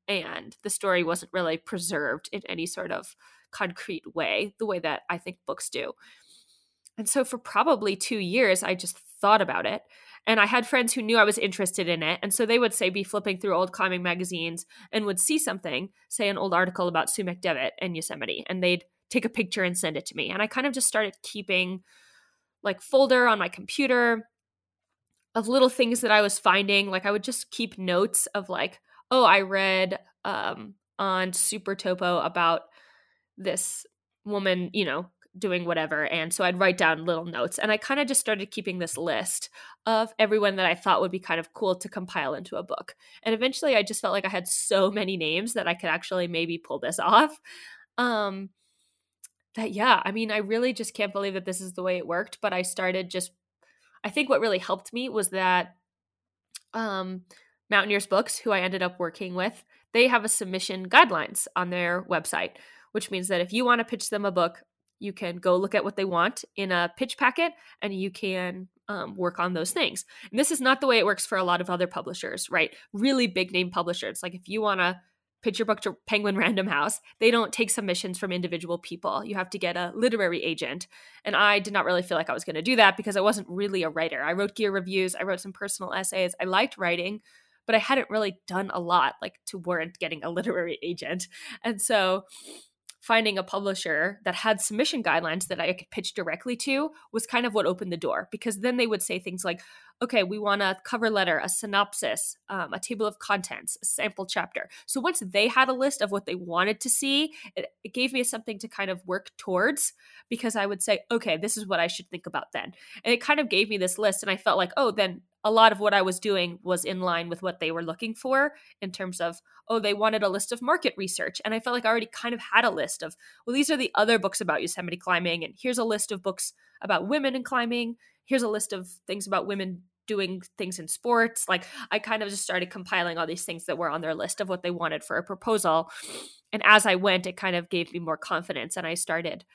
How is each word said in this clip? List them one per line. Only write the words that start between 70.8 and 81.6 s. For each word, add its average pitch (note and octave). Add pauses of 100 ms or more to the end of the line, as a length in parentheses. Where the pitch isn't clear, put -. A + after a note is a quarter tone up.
the C#4+
way A#3+
it F#3
works G3+
for -
a F#3+
lot F3
of F3+
other F3+
publishers, -
right? D#3+ (180)
Really B3
big F#3
name F3+
publishers. F3
Like, F3+
if F3+
you G#3+
wanna F#3 (400)
pitch G#3+
your A3+
book G#3+
to G3 (100)
Penguin G#3
<laughs> -
Random F#3+
House, D#3 (200)
they A3
don't A3+
take A#3
submissions F#3
from F#3+
individual F3
people. -
You G3
have F#3
to G3+
get F3
a F3
literary G#3+
agent. D#3 (360)
And -
I G#3
did G3+